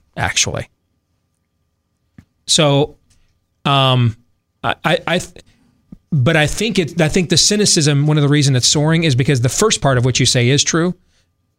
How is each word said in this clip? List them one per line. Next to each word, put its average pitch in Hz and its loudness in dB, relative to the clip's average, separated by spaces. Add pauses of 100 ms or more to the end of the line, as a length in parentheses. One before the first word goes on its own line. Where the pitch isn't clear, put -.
(160)
actually. - -4 (1800)
So, 143 0 (680)
um, 131 0 (480)
I, 120 -4 (100)
I, 160 0
I 170 -2
th-, - -14 (680)
but 151 2
I 151 2
think 208 -4
it, 170 -4
I 156 0
think 180 -2
the 165 0
cynicism, 151 2
one 151 2
of 143 2
the 143 2
reasons 143 2
it's 120 0
soaring 160 0
is 143 0
because 131 0
the 123 0
first - -2
part 131 0
of 120 0
what 127 0
you 127 0
say 120 2
is 147 2
true. 175 -2 (640)